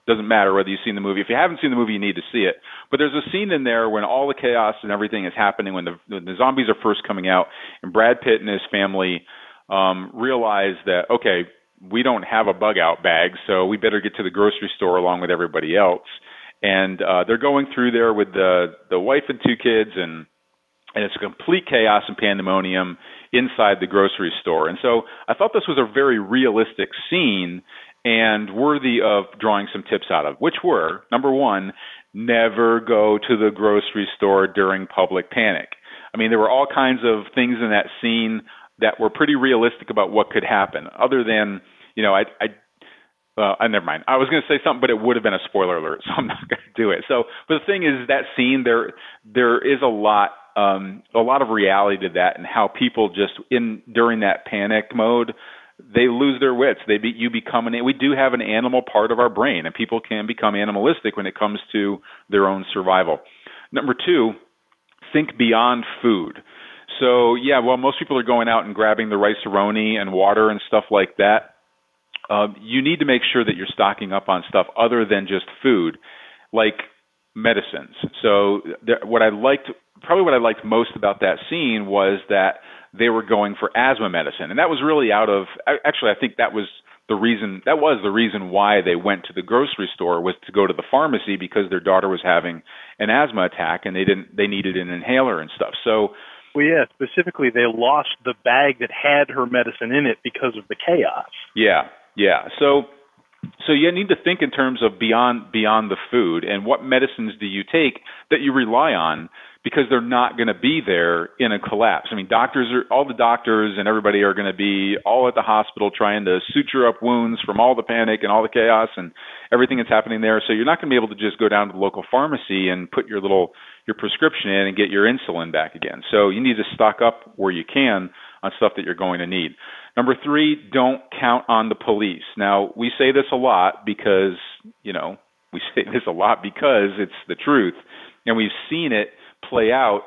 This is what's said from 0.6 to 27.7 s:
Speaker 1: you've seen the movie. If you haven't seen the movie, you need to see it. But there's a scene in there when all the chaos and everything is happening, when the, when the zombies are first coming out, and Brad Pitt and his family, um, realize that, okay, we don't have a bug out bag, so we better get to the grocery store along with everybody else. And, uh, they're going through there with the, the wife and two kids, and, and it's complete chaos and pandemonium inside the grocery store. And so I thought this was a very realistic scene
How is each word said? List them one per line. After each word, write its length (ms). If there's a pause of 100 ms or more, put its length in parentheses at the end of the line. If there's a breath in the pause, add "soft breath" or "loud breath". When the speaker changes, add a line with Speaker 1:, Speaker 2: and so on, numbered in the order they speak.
Speaker 1:
you've 140
seen 100
the 60
movie. 200
If 80
you 60
haven't 260
seen 100
the 60
movie, 180
you 40
need 160
to 160
see 140
it. 100 (340 loud breath)
But 100
there's 160
a 160
scene 200
in 140
there 240
when 160
all 240
the 60
chaos 500
and 80
everything 320
is 100
happening, 400
when 120
the, 200
when 180
the 120
zombies 320
are 80
first 260
coming 260
out, 200 (340 loud breath)
and 100
Brad 280
Pitt 200
and 80
his 220
family, 560 (420 loud breath)
um, 460
realize 640 (100)
that, 240
okay, 380 (340)
we 220
don't 180
have 240
a 80
bug 240
out 240
bag, 300 (160)
so 180
we 100
better 240
get 160
to 60
the 80
grocery 460
store 220
along 220
with 120
everybody 440
else. 300 (560 loud breath)
And, 400
uh, 240
they're 120
going 360
through 160
there 220
with 200
the, 440 (120)
the 120
wife 280
and 160
two 120
kids, 400
and, 300 (680)
and 100
it's 120
complete 500
chaos 400
and 100
pandemonium 840 (340 loud breath)
inside 480
the 60
grocery 540
store. 280
And 140
so 200 (260 loud breath)
I 60
thought 200
this 140
was 100
a 160
very 240
realistic 720 (200)
scene 540 (420 loud breath)